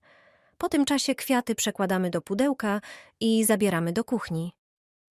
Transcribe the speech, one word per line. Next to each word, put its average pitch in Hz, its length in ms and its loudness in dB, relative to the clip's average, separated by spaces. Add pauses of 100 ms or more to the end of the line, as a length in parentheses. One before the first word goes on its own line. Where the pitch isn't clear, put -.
(580)
Po 349 100 -2
tym 285 160 2
czasie 269 300 0
kwiaty 240 400 0
przekładamy 185 560 0
do 170 100 -2
pudełka 214 600 0 (400)
i 226 240 4
zabieramy 190 480 2
do 226 120 -2
kuchni. 170 480 -4 (600)